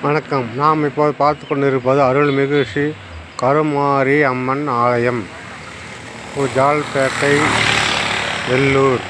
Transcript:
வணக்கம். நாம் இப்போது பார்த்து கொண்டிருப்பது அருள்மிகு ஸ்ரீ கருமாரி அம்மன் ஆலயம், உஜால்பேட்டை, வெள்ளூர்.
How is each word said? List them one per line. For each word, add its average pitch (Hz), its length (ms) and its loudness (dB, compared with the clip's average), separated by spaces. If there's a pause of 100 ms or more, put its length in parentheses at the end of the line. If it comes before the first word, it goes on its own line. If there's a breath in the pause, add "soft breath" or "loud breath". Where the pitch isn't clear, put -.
வணக்கம். 147 420 0 (120)
நாம் 151 300 2
இப்போது 147 300 0
பார்த்து 143 280 2
கொண்டிருப்பது 139 560 2
அருள்மிகு 139 560 2 (100)
ஸ்ரீ 143 160 -2 (560)
கருமாரி 139 720 2 (140)
அம்மன் 127 340 -2 (200)
ஆலயம், 120 380 2 (1200)
உஜால்பேட்டை, 139 880 0 (1200)
வெள்ளூர். 135 600 2